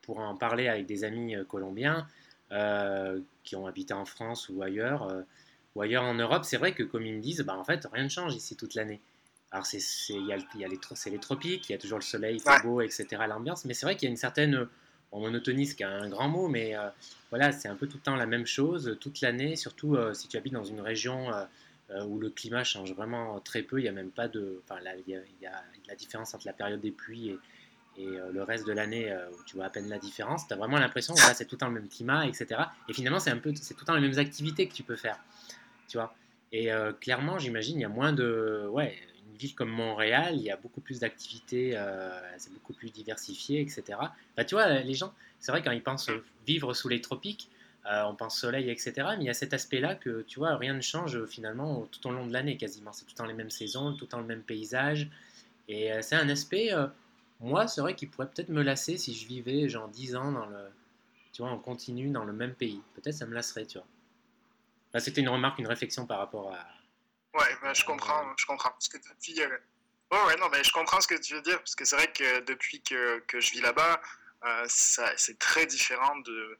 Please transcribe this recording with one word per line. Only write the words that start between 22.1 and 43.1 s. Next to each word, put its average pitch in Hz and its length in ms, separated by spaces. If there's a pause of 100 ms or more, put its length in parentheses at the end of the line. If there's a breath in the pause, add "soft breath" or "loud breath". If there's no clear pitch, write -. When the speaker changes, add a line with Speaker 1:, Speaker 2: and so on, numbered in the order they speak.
Speaker 1:
le 107 100
climat 117 340
change 95 300
vraiment 110 460
très 110 240
peu, 131 160
il 127 60
y - 20
a 101 40
même 95 200
pas 120 160
de, 98 360
enfin, 95 180
là, 92 140
il 92 160
y 95 40
a, 92 60
il 95 200
y 95 60
a 92 160 (240)
la 101 80
différence - 400
entre - 100
la 98 80
période 104 260
des 104 120
pluies 113 380
et, 95 100 (640 soft breath)
et, 95 40
euh, 92 240
le 98 120
reste 110 240
de 107 40
l'année, 107 400
euh, 90 200
où 87 140
tu - 100
vois 95 100
à 95 60
peine 104 180
la 104 80
différence, 107 500
t'as 110 80
vraiment 113 220
l'impression, 131 380
voilà, - 180
c'est - 120
tout - 100
le - 60
temps 131 80
le 117 40
même 104 160
climat, 135 380
et 127 60
cetera. 117 380 (160 loud breath)
Et 110 60
finalement, 135 260
c'est 151 120
un 120 80
peu, 151 160
c'est - 180
tout - 80
le - 60
temps 170 80
les 143 120
mêmes 135 120
activités 147 480
que - 80
tu - 80
peux 117 120
faire, 107 240 (680 loud breath)
tu - 100
vois. 113 160 (380 soft breath)
Et, 113 200
euh, 107 220
clairement, 139 460
j'imagine, 127 400
il - 20
y 113 40
a 104 40
moins 135 240
de, 113 580
ouais, 131 240 (320)
une 107 100
ville 135 180
comme 117 140
Montréal, 113 640
il 123 80
y 107 80
a 98 60
beaucoup - 240
plus 127 180
d'activités, 123 760
euh, 95 440 (180)
c'est - 160
beaucoup - 200
plus 113 180
diversifié, 110 680